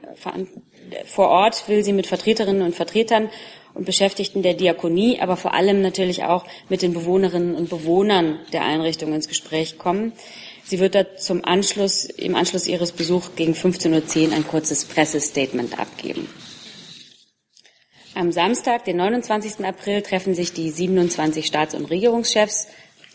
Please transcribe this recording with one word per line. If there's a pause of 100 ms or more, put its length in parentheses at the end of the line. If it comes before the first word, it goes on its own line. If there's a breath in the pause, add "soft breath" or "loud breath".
(140)
Veran-, (560)
vor
Ort
will
sie
mit
Vertreterinnen
und
Vertretern (420 loud breath)
und
Beschäftigten
der
Diakonie,
aber
vor
allem
natürlich
auch (240 loud breath)
mit
den
Bewohnerinnen
und
Bewohnern (160)
der
Einrichtung
ins
Gespräch
kommen. (500 loud breath)
Sie
wird
dort
zum
Anschluss,
im
Anschluss
ihres
Besuchs
gegen
fünfzehn
Uhr
zehn
ein
kurzes
Pressestatement
abgeben. (1900 soft breath)
Am
Samstag,
den
neunundzwanzigsten
April,
treffen
sich
die
siebenundzwanzig
Staats-
und
Regierungschefs (480 loud breath)